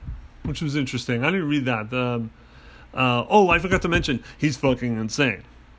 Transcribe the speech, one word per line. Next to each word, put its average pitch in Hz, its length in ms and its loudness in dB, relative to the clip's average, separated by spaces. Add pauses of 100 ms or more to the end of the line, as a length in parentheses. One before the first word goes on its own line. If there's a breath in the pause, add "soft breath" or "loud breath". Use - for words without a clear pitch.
(440)
which - 180 -6
was 143 140 -2
interesting. 127 480 -2
I 151 80 2
didn't 185 180 -2
read 147 160 0
that. 113 280 -4
Um, 120 380 -2 (640 loud breath)
uh, 123 360 2
oh, 196 200 6
I 170 100 4
forgot 180 240 0
to 185 40 -2
mention, 165 360 0 (140 loud breath)
he's 147 200 0
fucking 123 400 0
insane. 110 460 0 (360)